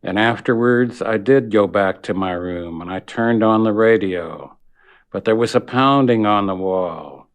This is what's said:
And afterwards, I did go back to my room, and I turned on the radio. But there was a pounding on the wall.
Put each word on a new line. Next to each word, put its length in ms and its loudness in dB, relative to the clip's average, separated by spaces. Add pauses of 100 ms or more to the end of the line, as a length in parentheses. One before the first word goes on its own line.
And 160 -4
afterwards, 800 0
I 160 -2
did 340 2
go 160 4
back 360 -2
to 100 -6
my 180 -4
room, 500 -8
and 100 -12
I 80 -6
turned 440 0
on 200 4
the 100 0
radio. 840 0 (540)
But 140 -8
there 100 4
was 200 0
a 60 2
pounding 640 2
on 200 2
the 100 -4
wall. 800 -6